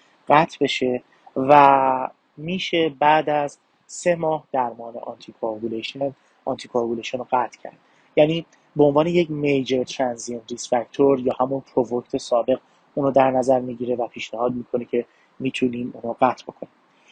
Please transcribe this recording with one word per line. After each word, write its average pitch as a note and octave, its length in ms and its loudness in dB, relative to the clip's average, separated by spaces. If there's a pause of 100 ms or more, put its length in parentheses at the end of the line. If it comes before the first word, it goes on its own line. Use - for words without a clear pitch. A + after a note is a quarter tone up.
(280)
قطع D3+ 340 2
بشه B2+ 420 -2 (320)
و C3+ 760 6 (280)
می‌شه E3 520 -2 (100)
بعد D3+ 300 4
از D3 300 -2 (300)
سه - 260 -2
ماه D#3 360 -2
درمان A#2 460 -4
آنتیکواگولیشن، A#2 1160 -8 (300)
آنتیکواگولیشن A#2 720 -4
رو B2 140 -8
قطع B2 320 0
کرد. - 140 -16 (380)
یعنی D#3+ 300 2 (300)
به D3 80 4
عنوان D3 240 4
یک E3+ 240 2
میجر C3+ 520 0
ترانزیانت A#2+ 680 -6
ریسک - 180 -10
فاکتور C3 500 2
یا B2 200 -2
همون C3+ 240 -2 (120)
پرووکت A#2+ 420 -4
سابق B2 420 0 (360)
اون C#3+ 100 -2
رو C3+ 60 0
در C3 200 4
نظر B2+ 280 2
می‌گیره B2 360 -6
و A#2 120 -4
پیشنهاد A#2+ 460 -4
می‌کنه A#2+ 320 -6
که A#2+ 200 -4 (340)
می‌تونیم B2 540 -4
اون - 100 -18
رو A2+ 180 -6
قطع B2+ 220 0
بکنیم. - 280 -16 (400)